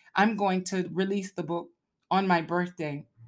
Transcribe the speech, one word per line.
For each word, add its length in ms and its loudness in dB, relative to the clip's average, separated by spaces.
I'm 200 4
going 300 0
to 260 -2
release 400 -2
the 120 -6
book 260 -4
on 180 2
my 140 4
birthday." 640 -4